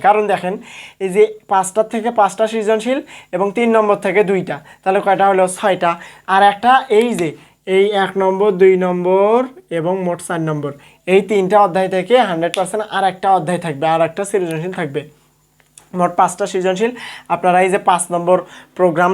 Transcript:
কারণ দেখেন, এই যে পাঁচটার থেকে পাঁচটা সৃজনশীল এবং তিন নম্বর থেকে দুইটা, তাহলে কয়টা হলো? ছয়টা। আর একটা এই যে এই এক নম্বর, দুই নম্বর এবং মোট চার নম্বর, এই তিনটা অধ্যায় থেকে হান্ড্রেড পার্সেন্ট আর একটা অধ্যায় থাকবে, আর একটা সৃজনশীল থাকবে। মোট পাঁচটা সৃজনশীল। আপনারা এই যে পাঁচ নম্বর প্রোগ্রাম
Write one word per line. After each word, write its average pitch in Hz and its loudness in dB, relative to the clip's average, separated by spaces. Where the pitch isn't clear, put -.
কারণ 208 4
দেখেন, 180 -4
এই 190 -4
যে 214 4
পাঁচটার 196 0
থেকে 226 -4
পাঁচটা 202 2
সৃজনশীল 220 0
এবং 190 0
তিন 233 2
নম্বর 208 4
থেকে 190 2
দুইটা, 180 -2
তাহলে 190 0
কয়টা 190 2
হলো? 185 2
ছয়টা। 175 0
আর 196 4
একটা 233 2
এই 240 2
যে 165 -2
এই 196 6
এক 185 -6
নম্বর, 190 0
দুই 190 6
নম্বর 185 2
এবং 170 -2
মোট 170 -4
চার 170 -6
নম্বর, 147 -6
এই 196 4
তিনটা 196 2
অধ্যায় 185 -2
থেকে 185 0
হান্ড্রেড 165 -4
পার্সেন্ট 196 -4
আর 190 0
একটা 185 -4
অধ্যায় 170 -4
থাকবে, 147 -6
আর 165 0
একটা 165 -8
সৃজনশীল 180 -4
থাকবে। 143 -6
মোট 175 2
পাঁচটা 185 0
সৃজনশীল। 190 -2
আপনারা 180 2
এই 185 0
যে 202 0
পাঁচ 175 2
নম্বর 175 2
প্রোগ্রাম 175 2